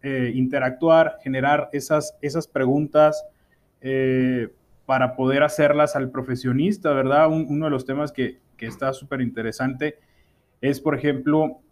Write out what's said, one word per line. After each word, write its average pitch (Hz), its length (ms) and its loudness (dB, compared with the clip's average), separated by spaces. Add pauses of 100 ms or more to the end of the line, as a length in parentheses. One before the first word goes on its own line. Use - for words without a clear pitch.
eh, 131 320 -2
interactuar, 135 880 2
generar 139 500 0
esas, 151 480 -2
esas 147 260 -6
preguntas, 147 760 2 (560)
eh, 131 720 0 (320)
para 127 320 0
poder 131 260 2
hacerlas 147 540 2
al 131 140 -4
profesionista, 135 800 -2
¿verdad? 139 380 4
Un, 160 180 -2
uno 147 160 -2
de 156 60 -2
los 131 160 -4
temas 147 260 -6
que, - 280 -6 (180)
que 113 80 -12
está 135 260 -6
súper 135 300 -6
interesante 131 760 -4 (640)
es, 143 220 -2
por 151 120 0
ejemplo 147 680 0 (120)